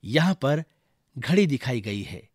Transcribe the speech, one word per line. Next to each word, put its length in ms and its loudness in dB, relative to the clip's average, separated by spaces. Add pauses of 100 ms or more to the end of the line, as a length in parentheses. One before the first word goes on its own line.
यहां 300 2
पर 300 0 (540)
घड़ी 300 2
दिखाई 340 -2
गई 200 -6
है। 340 -14